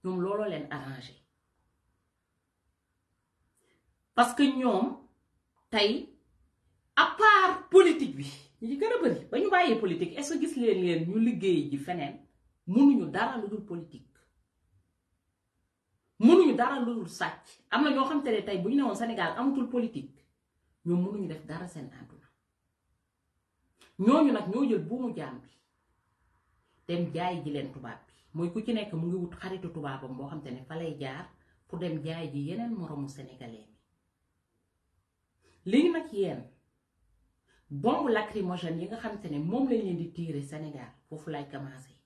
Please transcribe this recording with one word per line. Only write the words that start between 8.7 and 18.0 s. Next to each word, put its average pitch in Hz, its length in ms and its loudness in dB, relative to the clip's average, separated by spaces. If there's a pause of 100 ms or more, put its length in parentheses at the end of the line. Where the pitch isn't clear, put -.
gën 440 220 0
a - 20 0
bari, 226 300 0
ba 285 80 -2
ñu 403 100 0
bàyyee 339 300 4
politique, 170 380 -2
est-ce 285 160 -6
que - 120 -2
gis - 140 -6
leen 208 240 2
leen 170 260 0
ñu 214 100 -2
liggéey 180 520 2
ji 139 60 -4
feneen? - 420 -6 (480)
Mënuñu 214 440 6
dara 233 260 -2
lu 202 100 -6
dul 202 160 -8
politique. - 460 -14 (2000)
Mënuñu 302 360 10
dara 254 240 0
lu 233 160 -2
dul 190 140 -6
sàcc. - 360 -8 (240)
Am 254 140 2
na 294 80 2
ñoo 269 180 2